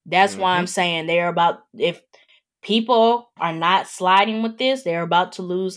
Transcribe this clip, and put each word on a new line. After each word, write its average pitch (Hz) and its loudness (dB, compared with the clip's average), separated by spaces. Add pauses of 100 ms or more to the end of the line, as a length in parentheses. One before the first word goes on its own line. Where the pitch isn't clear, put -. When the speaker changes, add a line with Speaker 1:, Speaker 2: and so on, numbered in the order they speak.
Speaker 1:
That's 190 2
why 185 0
I'm 180 0
Speaker 2:
Mm-hmm. 180 -6
Speaker 1:
saying 170 -2
they're 170 0
about, 170 0 (100)
if 170 -4 (640)
people 226 2
are 165 -4
not 165 0
sliding 202 2
with 226 -6
this, 262 -2
they're 170 -4
about 175 0
to 190 -12
lose 185 -6